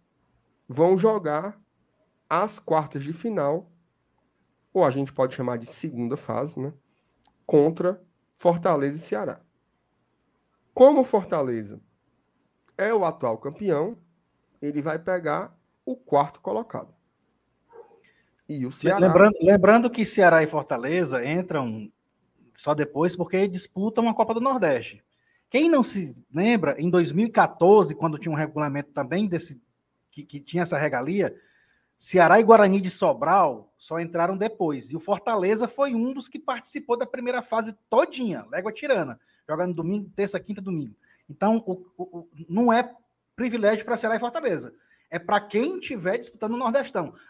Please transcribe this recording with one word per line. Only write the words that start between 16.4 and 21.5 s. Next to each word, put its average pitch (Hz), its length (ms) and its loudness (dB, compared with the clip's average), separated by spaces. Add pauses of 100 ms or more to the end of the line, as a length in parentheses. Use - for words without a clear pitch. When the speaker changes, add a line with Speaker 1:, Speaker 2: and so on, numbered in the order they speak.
Speaker 1:
colocado. - 520 -8 (1600)
E 139 180 -6
o 131 60 -8
Ceará 185 260 0
Speaker 2:
Lembrando, 190 420 8
lembrando 202 500 6
que 233 140 -2
Ceará 170 380 6
e 151 40 2
Fortaleza 139 800 -2
entram 135 640 -4 (640)